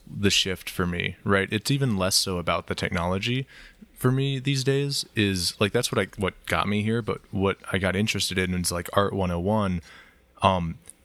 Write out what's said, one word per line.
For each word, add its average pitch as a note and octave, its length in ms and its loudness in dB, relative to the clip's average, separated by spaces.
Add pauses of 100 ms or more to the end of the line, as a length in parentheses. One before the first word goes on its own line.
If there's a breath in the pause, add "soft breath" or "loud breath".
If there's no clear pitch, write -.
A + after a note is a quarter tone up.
the G2+ 240 0
shift - 400 -2
for F2+ 160 -2
me, F2+ 380 -4
right? G2 280 2
It's A2 180 -2
even C3+ 280 2
less F#2 180 2
so F#2 220 0
about E2+ 300 -2
the E2+ 60 -4
technology, G2+ 720 -2 (580 loud breath)
for B2+ 80 4
me C3+ 260 0
these C3 260 0
days C#3 420 0 (100)
is, F#2+ 420 0
like, G2+ 140 2
that's A#2+ 180 0
what A#2 80 0
I, G2 100 2 (100)
what F#2 160 0 (100)
got F2 240 0
me G#2 140 0
here, A2+ 180 0
but G#2 300 -4
what F#2+ 260 2 (160)
I G2 60 0
got F#2 180 2
interested G2 400 0
in F#2 160 2
is, F2+ 180 0
like, F2 220 -4
Art G2+ 220 2
one F#2 160 0
oh F2 100 -2
one, F#2+ 400 0 (640 loud breath)
um, F2+ 340 2 (280)